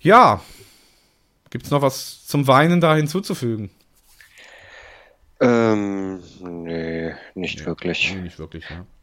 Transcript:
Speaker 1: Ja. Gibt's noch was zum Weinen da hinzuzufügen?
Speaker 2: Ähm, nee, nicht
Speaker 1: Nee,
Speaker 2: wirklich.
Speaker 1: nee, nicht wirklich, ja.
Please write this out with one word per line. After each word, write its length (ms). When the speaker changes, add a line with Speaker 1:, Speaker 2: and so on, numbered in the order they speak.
Speaker 1:
Ja. 420
Gibt's 200
noch 100
was 460
zum 200
Weinen 360
da 120
hinzuzufügen? 760
Speaker 2:
Ähm, 800
nee, 760
nicht 260
Speaker 1:
Nee, 60
Speaker 2:
wirklich. 480
Speaker 1:
nee, 80
nicht 160
wirklich, 300
ja. 160